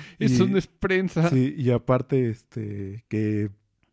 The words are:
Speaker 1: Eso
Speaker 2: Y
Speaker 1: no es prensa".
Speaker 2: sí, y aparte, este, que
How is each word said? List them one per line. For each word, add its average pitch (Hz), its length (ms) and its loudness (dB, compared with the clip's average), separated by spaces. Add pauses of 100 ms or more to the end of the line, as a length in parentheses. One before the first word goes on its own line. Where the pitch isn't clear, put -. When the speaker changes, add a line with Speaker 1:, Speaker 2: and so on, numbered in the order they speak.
(200)
Speaker 1:
Eso 131 260 4
Speaker 2:
Y - 40 0
Speaker 1:
no 196 80 0
es 175 100 -2
prensa". 175 640 0
Speaker 2:
sí, 131 280 2
y 123 140 0
aparte, 127 580 0
este, 104 800 -10
que 107 440 -2 (420)